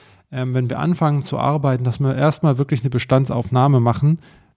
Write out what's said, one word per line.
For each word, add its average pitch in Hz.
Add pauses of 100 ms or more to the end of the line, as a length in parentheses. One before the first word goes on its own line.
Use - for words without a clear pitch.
(320)
ähm, 127
wenn 127
wir 123
anfangen 147
zu -
arbeiten, 139
dass 123
wir 135
erstmal 143
wirklich 135
eine 127
Bestandsaufnahme 127
machen, 120 (380)